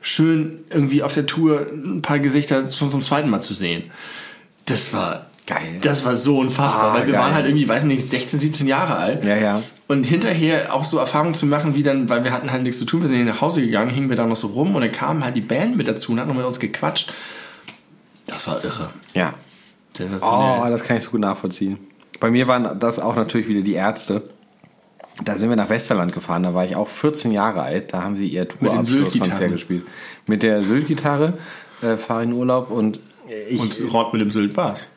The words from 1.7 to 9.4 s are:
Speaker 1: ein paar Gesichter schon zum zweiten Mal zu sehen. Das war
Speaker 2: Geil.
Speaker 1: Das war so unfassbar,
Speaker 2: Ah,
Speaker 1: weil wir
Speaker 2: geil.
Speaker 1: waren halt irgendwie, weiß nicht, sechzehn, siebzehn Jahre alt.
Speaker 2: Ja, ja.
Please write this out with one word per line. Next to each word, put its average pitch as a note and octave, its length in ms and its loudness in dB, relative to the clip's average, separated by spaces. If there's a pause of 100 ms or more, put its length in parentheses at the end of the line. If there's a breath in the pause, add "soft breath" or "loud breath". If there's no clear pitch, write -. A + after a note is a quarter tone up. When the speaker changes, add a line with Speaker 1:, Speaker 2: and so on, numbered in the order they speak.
Speaker 1:
ein D#3+ 300 -6
paar D3 180 2
Gesichter C#3 500 2
schon C#3 220 0
zum C#3 100 0
zweiten C#3+ 280 2
Mal G2+ 100 2
zu - 140 -4
sehen. F2 300 -2 (800 loud breath)
Das - 280 0
war F#2 320 -4 (220)
Speaker 2:
Geil. E2 340 -6
Speaker 1:
Das C#3 240 2
war B2 100 2
so C3+ 220 4
unfassbar, B2+ 540 2
Speaker 2:
Ah, - 20 2
Speaker 1:
weil B2 140 2
wir C#3 60 2
Speaker 2:
geil. - 100 4
Speaker 1:
waren C#3 100 4
halt D3 140 2
irgendwie, C#3+ 200 4
weiß A#2+ 180 2
nicht, C3+ 220 2
sechzehn, B2+ 320 0
siebzehn D3 280 0
Jahre C#3 300 2
alt. F2+ 280 0
Speaker 2:
Ja, G2+ 100 4
ja. G#2+ 280 2 (240)